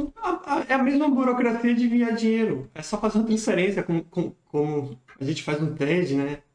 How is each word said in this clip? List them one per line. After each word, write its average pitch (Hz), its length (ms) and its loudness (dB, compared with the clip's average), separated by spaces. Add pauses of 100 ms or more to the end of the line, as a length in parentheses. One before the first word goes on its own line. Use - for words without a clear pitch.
(220)
A, 330 360 -2
a, - 100 -4
é 262 60 2
a 254 80 2
mesma 285 260 2
burocracia 240 680 2
de 240 120 2
enviar 233 280 2
dinheiro. 220 580 0
É 156 100 -12
só 202 160 -6
fazer 214 200 0
uma 220 80 2
transferência, 196 560 0
como, 165 220 -2
como, - 320 -4 (100)
como 147 520 -2 (220)
a 135 40 -4
gente 151 180 -4
faz 147 180 -2
no 160 140 -2
ted, 143 400 0
né? 139 240 -2 (160)